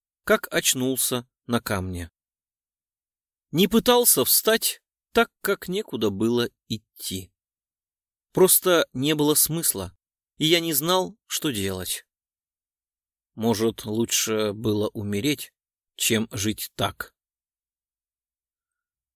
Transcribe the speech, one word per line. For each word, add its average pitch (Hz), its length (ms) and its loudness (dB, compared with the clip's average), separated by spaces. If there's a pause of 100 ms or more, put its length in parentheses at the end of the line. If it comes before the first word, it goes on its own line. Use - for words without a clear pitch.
(240)
как - 280 0
очнулся 131 720 -2 (200)
на 117 140 0
камне. 92 500 -6 (1400)
Не 175 160 4
пытался 233 580 4
встать, - 560 0 (320)
так 226 180 4 (100)
как - 280 -4
некуда 135 420 -2
было 117 380 0 (200)
идти. - 640 -10 (1000)
Просто 180 600 4
не 143 220 0
было 147 200 2
смысла, 143 600 -2 (400)
и 151 100 0
я 170 140 4
не 165 120 -2
знал, 180 440 0 (100)
что - 240 -4
делать. 95 560 -6 (1300)
Может, 113 500 0
лучше 107 680 -2
было 107 360 -2
умереть, 104 640 -4 (480)
чем 110 320 0
жить 104 440 -4
так? - 380 -6 (2000)